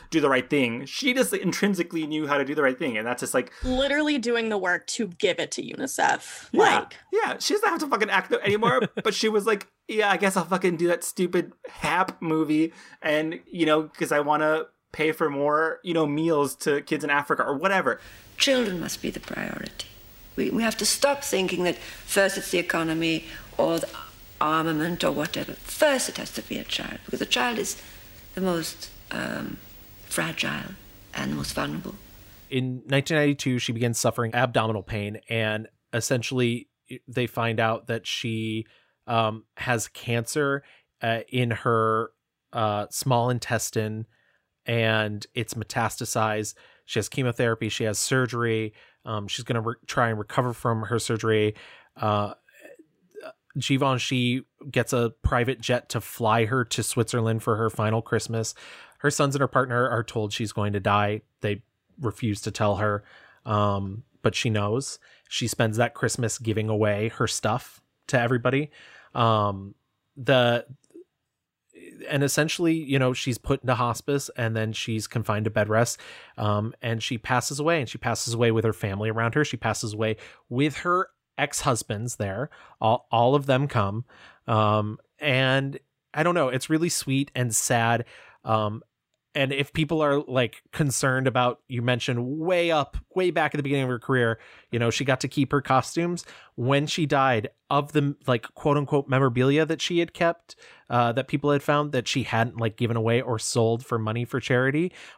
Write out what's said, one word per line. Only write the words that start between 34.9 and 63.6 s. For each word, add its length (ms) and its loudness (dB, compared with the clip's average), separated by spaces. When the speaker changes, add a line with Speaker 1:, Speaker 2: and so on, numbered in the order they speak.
Speaker 4:
and 380 -2
essentially 760 0
they 200 -2
find 320 -2
out 260 0
that 220 -4
she, 580 -4
um, 400 0
has 300 -2
cancer, 760 -2
uh, 160 0
in 220 0
her, 580 2
uh, 380 0
small 400 0
intestine, 800 -4
and 720 0
it's 180 -4
metastasized. 1000 -2
She 140 -2
has 80 -2
chemotherapy, 640 0
she 160 -4
has 140 -2
surgery. 720 0
Um, 220 -6
she's 160 -6
gonna 180 -2
re-, 140 -4
try 220 2
and 100 -2
recover 340 0
from 300 0
her 160 0
surgery. 560 2
Uh, 380 0
Givenchy 840 0
gets 220 0
a 180 2
private 400 0
jet 280 -2
to 120 -4
fly 440 2
her 200 0
to 160 -4
Switzerland 640 0
for 120 2
her 140 2
final 320 0
Christmas. 540 -2
Her 120 2
sons 240 2
and 60 2
her 60 2
partner 400 2
are 160 0
told 300 -4
she's 180 -4
going 220 -2
to 60 0
die. 420 2
They 220 -2
refuse 420 -2
to 100 -6
tell 260 2
her, 260 0
um, 580 0